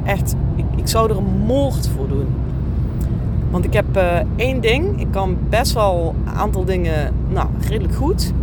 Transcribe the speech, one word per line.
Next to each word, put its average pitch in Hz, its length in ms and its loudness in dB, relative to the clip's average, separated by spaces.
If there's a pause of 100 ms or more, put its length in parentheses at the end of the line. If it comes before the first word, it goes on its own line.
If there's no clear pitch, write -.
echt. - 320 0 (200)
Ik, - 100 -2 (100)
ik - 120 0
zou 220 220 2
er 214 80 0
een 190 280 0
moord 262 500 0
voor - 120 -4
doen. - 200 -2 (1200)
Want 180 140 0
ik - 80 0
heb, 208 220 2
eh, 175 220 2 (180)
één 254 260 0
ding. 262 400 2
Ik - 100 0
kan 185 260 0 (120)
best 226 240 2
wel 190 420 2 (100)
een - 80 -4
aantal 190 320 0
dingen, 170 480 0 (140)
nou, 180 200 0 (200)
redelijk - 280 0
goed. - 480 0